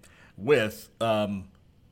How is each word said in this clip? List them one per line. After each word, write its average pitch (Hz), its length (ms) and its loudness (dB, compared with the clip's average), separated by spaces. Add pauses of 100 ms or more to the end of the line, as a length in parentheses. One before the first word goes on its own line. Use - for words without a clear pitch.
(360)
with, 110 520 0 (120)
um, 104 480 -2 (440)